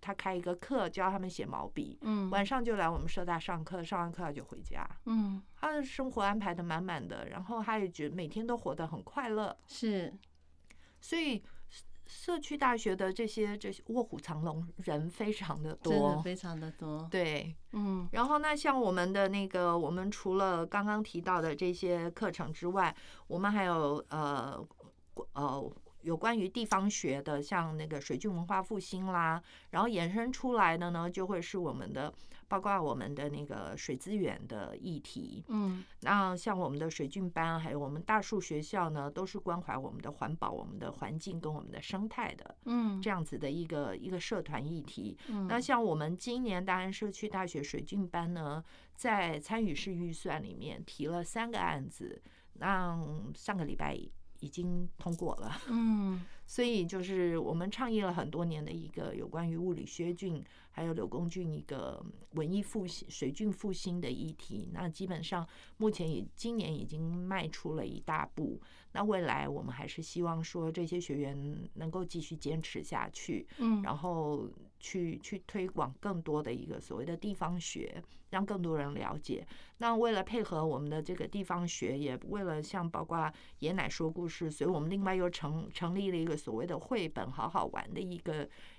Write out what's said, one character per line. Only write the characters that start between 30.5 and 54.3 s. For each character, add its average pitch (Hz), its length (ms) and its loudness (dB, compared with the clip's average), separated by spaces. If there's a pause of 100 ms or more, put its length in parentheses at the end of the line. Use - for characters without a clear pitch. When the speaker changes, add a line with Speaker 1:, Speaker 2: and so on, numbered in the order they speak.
Speaker 1:
来 175 240 8
的 170 140 0
呢， 170 200 0
就 185 160 0
会 190 140 0
是 185 160 -4
我 160 160 0
们 127 180 -4
的， 143 200 -2 (360)
包 190 140 0
括 196 200 2
我 139 140 2
们 127 180 -2
的 143 160 -2
那 147 160 -4
个 104 300 -6
水 143 220 -4
资 196 180 -4
源 165 320 0
的 101 300 -6
议 170 200 -4
题。 - 520 -8
Speaker 2:
嗯。 190 340 0 (180)
Speaker 1:
那 190 340 4
像 185 220 0
我 175 120 2
们 143 100 -2
的 160 100 0
水 156 160 -2
郡 185 240 -2
班， 165 300 2
还 156 120 -2
有 143 60 -2
我 143 120 -2
们 151 120 -4
大 214 200 4
树 202 180 0
学 151 220 -2
校 170 280 2
呢， 147 220 -2
都 180 140 -2
是 190 120 -6
关 180 240 0
怀 - 160 -2
我 135 140 -4
们 - 100 -8
的 - 80 -6
环 147 280 -2
保、 - 120 0
我 - 140 -4
们 - 160 -8
的 - 140 -4
环 139 260 -4
境 170 220 -6
跟 156 120 -2
我 147 60 -4
们 - 100 -12
的 - 120 -8
生 202 260 -2
态 - 280 -4
的， - 200 -14 (100)
Speaker 2:
嗯。 220 360 2
Speaker 1:
这 202 80 0
样 180 140 2
子 151 140 -4
的 139 140 0
一 170 140 -2
个， 143 320 0
一 - 120 -6
个 185 80 0
社 175 240 0
团 143 240 -4
议 160 160 -2
题。 - 360 -6 (100)
Speaker 2:
嗯。 202 200 0
Speaker 1:
那 226 120 4
像 247 240 4
我 190 100 4
们 156 240 0
今 247 240 -2
年 190 220 2
大 185 140 2
安 190 160 0
社 202 180 -2
区 208 160 -6
大 190 180 0
学 165 160 -2
水 - 200 -4
郡 190 260 0
班 170 260 0
呢， 156 300 -2 (320)
在 185 440 2
参 220 240 0
与 180 120 2
式 - 180 -2
预 170 200 -2
算 156 280 -2
里 - 120 -8
面 - 320 -8
提 - 220 -4
了 175 140 0
三 226 300 -2
个 214 80 -2
案 165 300 2
子， - 320 -10 (320)
那 180 440 2 (380)
上 202 220 -2
个 165 80 2
礼 139 100 0
拜 71 220 2 (420)